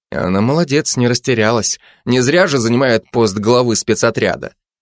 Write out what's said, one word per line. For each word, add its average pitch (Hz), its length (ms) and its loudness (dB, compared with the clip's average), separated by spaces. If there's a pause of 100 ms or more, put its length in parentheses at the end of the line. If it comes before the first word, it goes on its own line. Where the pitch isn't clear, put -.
(100)
Она 92 300 -2
молодец, 143 560 0
не 123 100 0
растерялась. 117 720 0 (260)
Не 123 160 2
зря 170 280 2
же 139 100 0
занимает 120 540 0
пост 110 240 0
главы 117 400 2
спецотряда. - 800 -2 (280)